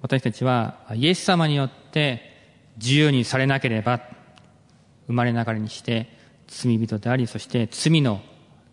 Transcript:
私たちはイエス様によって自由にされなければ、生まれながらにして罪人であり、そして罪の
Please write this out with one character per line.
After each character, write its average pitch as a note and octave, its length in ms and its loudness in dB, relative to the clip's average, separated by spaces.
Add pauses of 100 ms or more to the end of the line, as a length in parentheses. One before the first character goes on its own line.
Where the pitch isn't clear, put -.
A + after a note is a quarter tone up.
私 C3 160 0
た A#2+ 100 0
ち B2 140 -4
は A#2+ 300 0 (180)
イ A#2+ 140 0
エ F3+ 80 4
ス - 100 -8
様 E3+ 220 2
に D3 80 2
よ C#3+ 80 0
っ C3 60 -2 (220)
て C#3 300 0 (560)
自 A#2 160 0
由 D3+ 160 6
に B2+ 160 2
さ C3 140 -2
れ C3 80 2
な C3+ 120 2
け C3 100 -2
れ A2 120 0
ば、 A#2+ 200 0 (1040)
生 A#2+ 60 -4
ま A#2+ 100 2
れ A#2+ 100 0
な A#2 120 -2
が A2+ 80 -4
ら A2 40 -4
に G#2+ 100 -6
し - 140 -14
て A#2 340 -4 (300)
罪 A#2+ 320 -2
人 A2 220 -2
で A#2 100 -6
あ B2+ 60 0
り、 B2+ 100 0
そ G#2+ 140 -10
し - 80 -16
て A#2 240 -2
罪 D#3 320 2
の G#2+ 180 -2 (520)